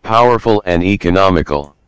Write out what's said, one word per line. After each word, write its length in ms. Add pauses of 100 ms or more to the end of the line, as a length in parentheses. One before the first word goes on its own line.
Powerful 600
and 180
economical. 920 (120)